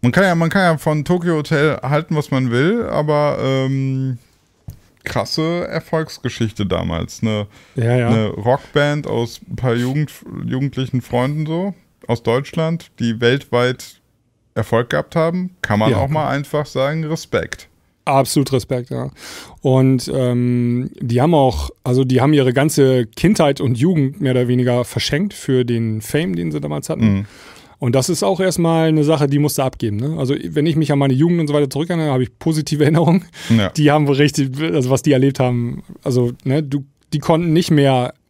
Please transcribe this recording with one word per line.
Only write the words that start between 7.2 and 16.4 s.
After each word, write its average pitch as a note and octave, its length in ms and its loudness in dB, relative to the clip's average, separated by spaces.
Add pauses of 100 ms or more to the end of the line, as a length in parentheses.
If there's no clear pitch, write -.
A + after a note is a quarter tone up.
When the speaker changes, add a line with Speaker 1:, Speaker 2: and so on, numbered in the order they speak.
Speaker 1:
Eine, G#2+ 260 -2 (280)
Speaker 2:
Ja, A#2+ 220 2
ja. A#2+ 120 2
Speaker 1:
eine A2 200 2
Rockband C#3+ 760 0
aus A#2 320 -4 (100)
ein A#2+ 60 -10
paar A#2 200 0
Jugend-, C3 360 -2 (340)
jugendlichen B2+ 560 -4
Freunden C#3 440 -2
so, F3 280 -4 (340)
aus A#2 160 -4
Deutschland, D#3+ 760 -2
die A#2 220 -2
weltweit B2 800 0 (520)
Erfolg A#2 360 -2
gehabt D3+ 260 -4
haben, F3 360 -2 (100)
kann - 180 0
man A2 120 2
Speaker 2:
Ja. A2 60 2
Speaker 1:
auch C3+ 120 0
mal D3+ 200 -2
einfach C#3+ 360 -4